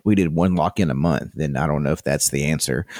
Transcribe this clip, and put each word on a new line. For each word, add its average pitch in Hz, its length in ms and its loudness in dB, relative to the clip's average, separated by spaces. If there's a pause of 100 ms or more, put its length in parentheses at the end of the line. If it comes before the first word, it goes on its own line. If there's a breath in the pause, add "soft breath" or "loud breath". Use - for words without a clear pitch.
we 104 100 4
did 85 180 2
one 90 220 2
lock-in 85 340 0
a 65 60 -2
month," 69 400 0
then 69 220 -2
I 76 100 0
don't 73 160 0
know 71 80 0
if - 120 -4
that's 71 260 0
the 71 160 -2
answer 73 400 -2 (140 loud breath)